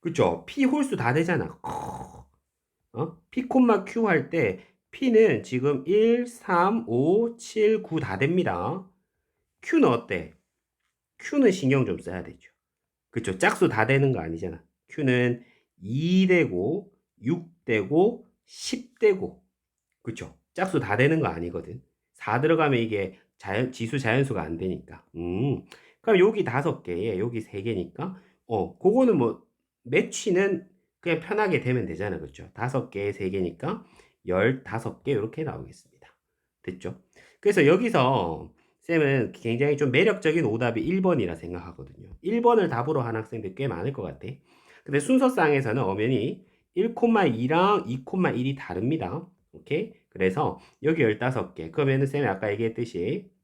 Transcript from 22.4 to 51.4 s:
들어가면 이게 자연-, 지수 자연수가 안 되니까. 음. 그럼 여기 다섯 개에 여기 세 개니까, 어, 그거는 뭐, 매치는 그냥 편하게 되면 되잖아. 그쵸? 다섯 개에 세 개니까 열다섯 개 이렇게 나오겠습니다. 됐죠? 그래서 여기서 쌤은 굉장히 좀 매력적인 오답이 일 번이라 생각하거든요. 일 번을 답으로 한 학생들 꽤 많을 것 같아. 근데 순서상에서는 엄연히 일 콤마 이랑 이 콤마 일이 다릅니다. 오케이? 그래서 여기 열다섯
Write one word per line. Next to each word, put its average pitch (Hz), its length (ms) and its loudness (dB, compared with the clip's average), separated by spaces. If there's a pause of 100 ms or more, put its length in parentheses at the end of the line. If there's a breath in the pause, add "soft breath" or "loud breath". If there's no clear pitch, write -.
들어가면 156 380 2
이게 101 400 -4 (180 soft breath)
자연-, 117 360 -4
지수 120 260 -6
자연수가 123 420 0
안 80 180 -6
되니까. 85 460 -8 (120)
음. 92 480 -2 (380 loud breath)
그럼 208 180 4
여기 208 240 4
다섯 135 400 -2
개에 92 340 -4
여기 113 220 -4
세 101 220 -10
개니까, 117 540 -6 (300 loud breath)
어, 104 320 -4
그거는 226 400 4
뭐, 113 260 -2 (380)
매치는 180 840 -2 (320)
그냥 165 180 -2
편하게 196 420 0
되면 123 240 0
되잖아. 87 360 -6
그쵸? 80 340 -16
다섯 127 360 -4
개에 101 220 -4
세 98 180 -6
개니까 95 540 -6 (420 soft breath)
열다섯 113 760 -2
개 139 100 -4
이렇게 110 320 -4
나오겠습니다. - 640 -14 (540)
됐죠? 92 380 -12 (400 soft breath)
그래서 196 260 4
여기서 127 840 2 (300)
쌤은 139 500 2
굉장히 135 440 -2
좀 143 140 0
매력적인 165 540 2
오답이 117 360 0
일 185 220 -2
번이라 120 340 0
생각하거든요. 87 720 -14 (120)
일 226 200 -2
번을 226 260 4
답으로 127 340 -2
한 113 140 -4
학생들 107 380 -8
꽤 135 140 -4
많을 101 240 -4
것 113 100 -10
같아. 78 260 -12 (560 soft breath)
근데 143 160 0
순서상에서는 147 840 2
엄연히 107 600 -2 (300 soft breath)
일 226 200 0
콤마 220 320 2
이랑 156 600 2
이 127 180 -6
콤마 180 260 0
일이 127 240 -2
다릅니다. 127 720 -4 (260)
오케이? 180 420 -6 (140 soft breath)
그래서 92 520 -2 (220 loud breath)
여기 160 200 2
열다섯 110 520 0